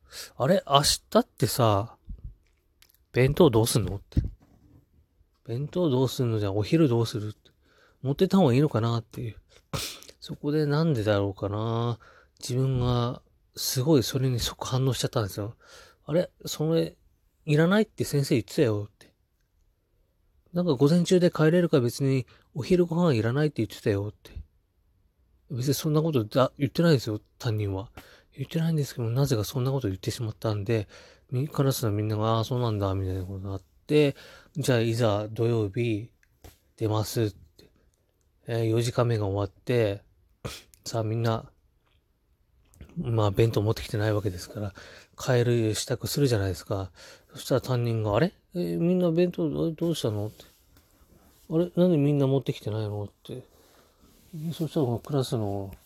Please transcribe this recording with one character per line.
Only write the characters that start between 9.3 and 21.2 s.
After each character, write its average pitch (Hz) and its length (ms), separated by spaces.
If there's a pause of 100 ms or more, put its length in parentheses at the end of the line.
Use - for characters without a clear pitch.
う。 - 40 (840)
そ - 160
こ 147 160
で 151 160
な 147 180
ん 160 80
で 113 100
だ 104 140
ろ 101 120
う 98 40
か 98 160
な。 113 480 (420)
自 - 140
分 131 260
が、 123 440 (320)
す - 260
ご 151 160
い 113 60
そ - 160
れ 131 100
に 123 100
即 - 280
反 131 180
応 131 80
し - 60
ち - 60
ゃ - 20
っ - 20
た 127 120
ん - 20
で 95 60
す - 100
よ。 104 180 (480)
「あ 143 80
れ？ 175 160 (160)
そ 160 300
れ、 165 200 (500)
い 147 120
ら 165 100
な 202 120
い 220 40
っ - 40
て - 160
先 143 200
生 143 120
言 113 60
っ - 20
て - 140
た 165 40
よ」 104 260
っ - 120
て。 - 120 (1400)
「な 175 80
ん 180 60
か 147 80
午 143 140
前 175 160
中 180 140
で 175 120